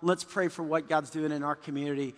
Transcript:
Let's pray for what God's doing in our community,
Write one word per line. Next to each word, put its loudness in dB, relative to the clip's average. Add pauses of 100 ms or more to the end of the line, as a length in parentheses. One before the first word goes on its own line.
Let's 4
pray 0
for -4
what 0
God's 2
doing 0
in -2
our 0
community, -2